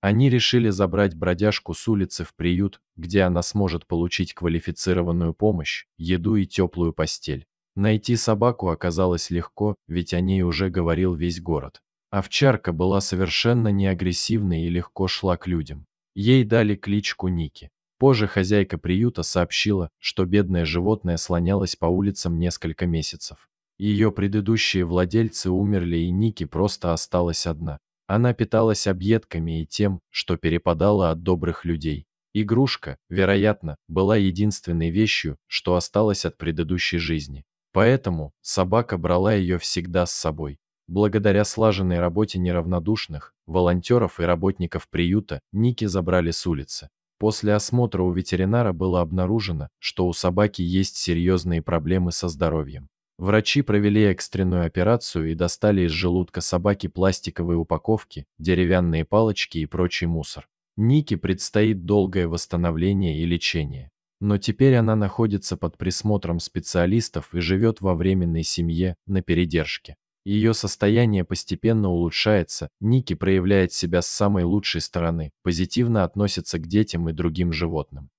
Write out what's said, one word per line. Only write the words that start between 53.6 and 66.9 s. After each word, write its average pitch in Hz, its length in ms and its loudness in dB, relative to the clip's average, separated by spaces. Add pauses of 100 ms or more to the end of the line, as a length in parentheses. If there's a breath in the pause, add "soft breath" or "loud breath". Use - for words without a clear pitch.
провели 104 400 2
экстренную 92 640 0
операцию 90 640 0
и 82 40 -2
достали 92 520 0
из 80 60 0
желудка 87 480 -2
собаки 92 480 -2
пластиковые 90 680 -2
упаковки, 85 680 -4 (120)
деревянные 87 640 2
палочки 104 540 0
и 78 80 -2
прочий 87 400 -2
мусор. 80 420 -6 (280)
Нике 123 400 2
предстоит 95 720 0
долгое 95 400 2
восстановление 85 920 -2
и 82 60 -2
лечение. 76 640 -4 (300)
Но 104 180 0
теперь 131 360 2
она 110 220 4
находится 101 600 -2
под - 220 -6
присмотром 90 640 -2
специалистов 90 920 -2